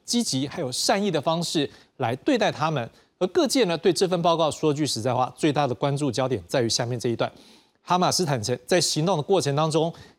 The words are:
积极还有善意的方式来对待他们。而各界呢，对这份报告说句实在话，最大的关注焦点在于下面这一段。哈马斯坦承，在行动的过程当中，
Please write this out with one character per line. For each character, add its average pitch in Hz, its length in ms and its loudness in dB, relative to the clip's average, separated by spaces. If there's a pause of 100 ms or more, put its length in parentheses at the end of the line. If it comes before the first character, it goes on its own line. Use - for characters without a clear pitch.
积 240 180 0
极 139 260 -4
还 - 140 -8
有 127 100 -6
善 202 320 0
意 208 60 0
的 160 100 0
方 165 220 0
式 156 260 -2 (300)
来 120 200 -2
对 277 200 2
待 196 140 0
他 - 180 -2
们。 151 180 -4 (300)
而 180 120 0
各 320 180 2
界 254 160 2
呢， 175 120 2
对 185 160 2
这 185 160 2
份 175 140 0
报 165 160 4
告 160 140 2
说 156 200 0
句 147 140 -2
实 117 160 -4
在 123 100 0
话， 123 240 0
最 156 160 2
大 143 140 0
的 139 80 -2
关 143 240 -2
注 143 140 -2
焦 131 180 -2
点 120 180 -2
在 135 140 0
于 117 80 0
下 120 160 0
面 120 140 -4
这 120 100 -2
一 113 60 0
段。 120 160 -2 (500)
哈 175 160 0
马 175 140 2
斯 185 120 0
坦 139 180 -2
承， 123 160 -2 (100)
在 - 120 4
行 156 260 0
动 185 120 2
的 147 60 -2
过 190 180 2
程 143 140 0
当 156 140 2
中， 160 220 2 (280)